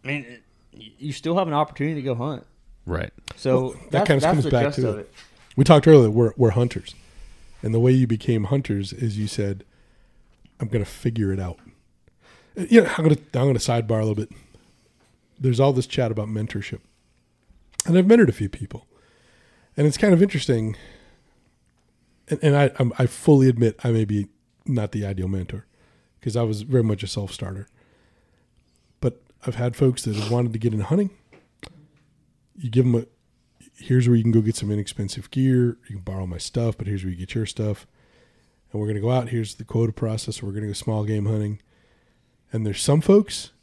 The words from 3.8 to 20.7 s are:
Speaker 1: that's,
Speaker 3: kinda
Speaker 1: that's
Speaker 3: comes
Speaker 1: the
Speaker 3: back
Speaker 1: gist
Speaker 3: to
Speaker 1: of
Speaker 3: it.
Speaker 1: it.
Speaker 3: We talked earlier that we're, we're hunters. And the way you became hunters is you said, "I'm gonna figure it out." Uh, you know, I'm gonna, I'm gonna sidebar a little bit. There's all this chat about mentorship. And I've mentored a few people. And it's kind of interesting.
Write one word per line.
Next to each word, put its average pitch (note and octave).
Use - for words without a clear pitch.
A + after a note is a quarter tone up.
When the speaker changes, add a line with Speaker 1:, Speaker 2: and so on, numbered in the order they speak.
Speaker 1:
that's, G3+
Speaker 3:
kinda C#3
Speaker 1:
that's D#3+
Speaker 3:
comes C#3+
Speaker 1:
the D3
Speaker 3:
back B2
Speaker 1:
gist C#3+
Speaker 3:
to B2+
Speaker 1:
of G#2
Speaker 3:
it. -
Speaker 1:
it. -
Speaker 3:
We C#3
talked D3+
earlier A#2+
that G#2+
we're, A2+
we're A#2
hunters. A#2+
And A2
the A2+
way B2+
you C3
became A2+
hunters G2+
is G#2+
you G#2+
said, G2
"I'm A2
gonna G#2
figure A2
it F#2+
out." F2
Uh, F#3
you A3+
know, D#3
I'm E3
gonna, D3+
I'm B2+
gonna C3+
sidebar A#2
a A2
little A2
bit. G#2
There's B2+
all C#3
this B2+
chat A#2
about G#2+
mentorship. G#2+
And E3+
I've F3+
mentored A3
a A2
few G2+
people. -
And D3
it's C#3+
kind G3+
of E3+
interesting. A#2